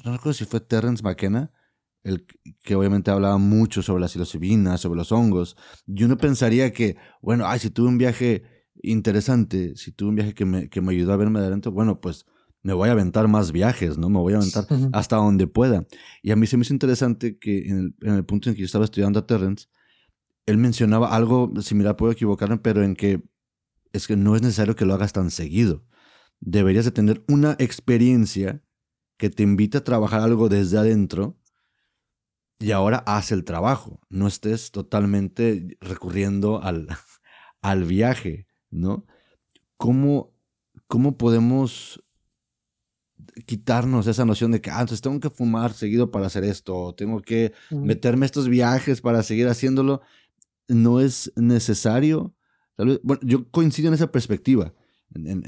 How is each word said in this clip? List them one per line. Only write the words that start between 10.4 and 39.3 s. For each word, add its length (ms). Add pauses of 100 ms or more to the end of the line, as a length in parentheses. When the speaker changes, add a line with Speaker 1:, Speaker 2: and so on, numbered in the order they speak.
Speaker 1:
me, 240
que 120
me 120
ayudó 200
a 40
verme 240
de 60
adentro, 240
bueno, 280
pues 260 (360)
me 120
voy 160
a 40
aventar 340
más 240
viajes, 460
¿no? 120
Me 100
voy 140
a 40
aventar 320
Speaker 2:
Ujú. 240
Speaker 1:
hasta 240
donde 300
pueda. 380 (360)
Y 100
a 40
mí 120
se 100
me 60
hizo 100
interesante 640
que 300
en 120
el, 220
en 140
el 100
punto 240
en 60
que 60
yo 40
estaba 200
estudiando 340
a 60
Terrence, 420 (800)
él 120
mencionaba 580
algo 360 (100)
similar, 340
puedo 160
equivocarme, 460
pero 260
en 120
que 260 (720)
es 140
que 80
no 200
es 60
necesario 340
que 100
lo 80
hagas 200
tan 180
seguido. 520 (560)
Deberías 460
de 60
tener 360
una 320
experiencia 1040 (560)
que 120
te 140
invite 360
a 40
trabajar 380
algo 280
desde 280
adentro 600 (1200)
y 120
ahora 360
haz 240
el 140
trabajo. 540 (100)
No 180
estés 440
totalmente 1080
recurriendo 800
al, 280
<laughs> 720
al 240
viaje, 640 (220)
¿no? 360 (720)